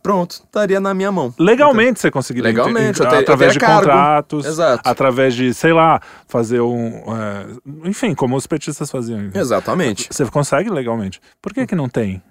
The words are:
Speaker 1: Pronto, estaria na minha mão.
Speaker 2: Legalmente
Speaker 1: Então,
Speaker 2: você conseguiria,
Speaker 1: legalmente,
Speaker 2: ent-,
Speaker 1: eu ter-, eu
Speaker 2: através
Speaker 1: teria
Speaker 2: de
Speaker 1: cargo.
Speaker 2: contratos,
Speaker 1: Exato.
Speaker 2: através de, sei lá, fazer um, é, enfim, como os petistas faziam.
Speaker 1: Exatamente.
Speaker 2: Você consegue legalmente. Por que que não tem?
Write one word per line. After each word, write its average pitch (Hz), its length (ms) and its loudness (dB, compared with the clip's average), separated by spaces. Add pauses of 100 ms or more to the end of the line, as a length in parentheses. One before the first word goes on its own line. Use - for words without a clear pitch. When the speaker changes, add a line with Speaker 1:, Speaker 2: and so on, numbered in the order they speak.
Speaker 1:
Pronto, 180 300 -2
estaria 196 480 -2
na 196 120 -2
minha 196 200 -2
mão. 139 260 -2
Speaker 2:
Legalmente 240 520 6
Speaker 1:
Então, 240 100 -4
Speaker 2:
você 160 100 2
conseguiria, 123 380 -4
Speaker 1:
legalmente, 208 520 0
Speaker 2:
ent-, - 40 4
Speaker 1:
eu - 40 2
ter-, - 60 4
eu - 60 4
Speaker 2:
através - 320 4
Speaker 1:
teria - 0 -
Speaker 2:
de 214 80 0
Speaker 1:
cargo. 220 260 4
Speaker 2:
contratos, 147 580 2
Speaker 1:
Exato. 151 400 0
Speaker 2:
através 131 480 2
de, 123 220 -2
sei 165 180 2
lá, 160 280 4 (260)
fazer 117 340 -2
um, 117 440 -4 (120)
é, 101 300 -8 (420)
enfim, 196 280 -4
como 127 180 -2
os 135 140 -4
petistas 151 420 -6
faziam. 113 420 -8
Speaker 1:
Exatamente. 120 760 -2
Speaker 2:
Você 139 160 -2
consegue 143 420 0
legalmente. 117 520 -6 (200)
Por - 140 -12
que 262 140 -2
que 196 80 -2
não 139 120 -2
tem? 98 320 -4 (100)